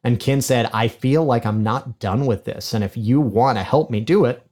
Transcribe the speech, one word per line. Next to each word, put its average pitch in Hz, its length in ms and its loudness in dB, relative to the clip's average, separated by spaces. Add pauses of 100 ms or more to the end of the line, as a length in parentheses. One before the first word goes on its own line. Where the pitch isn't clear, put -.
And 120 160 2
Kin 139 220 0
said, 120 320 0
"I 113 140 0
feel 143 380 0
like 117 200 0
I'm 107 180 0
not 117 360 -4
done 117 280 -2
with 104 180 -2
this. - 280 -8
And 107 100 -2
if 95 120 -6
you 120 240 0
want 120 380 2
to 95 60 -4
help 147 260 0
me 110 100 -2
do 160 260 2
it - 260 -4